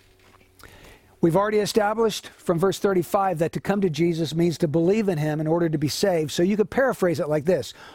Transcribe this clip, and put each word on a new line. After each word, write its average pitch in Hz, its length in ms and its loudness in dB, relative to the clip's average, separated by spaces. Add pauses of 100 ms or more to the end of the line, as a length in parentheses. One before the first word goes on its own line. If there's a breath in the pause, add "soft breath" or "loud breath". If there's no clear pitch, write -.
(1200 loud breath)
We've 165 140 4
already 208 220 2
established 214 720 0
from - 320 -4
verse 190 200 0
thirty-five 190 600 0
that 160 140 -2
to 156 60 -8
come 196 220 -2
to 190 80 2
Jesus 160 460 -2
means 170 240 0
to 170 80 0
believe 185 420 2
in 165 80 0
him 151 240 -2
in 151 60 -4
order 170 220 2
to 156 80 -2
be 143 100 -2
saved. 165 440 0
So 175 120 0
you 196 120 2
could 202 140 0
paraphrase 190 500 0
it 160 100 -4
like 151 160 -2
this: 160 280 0 (220 loud breath)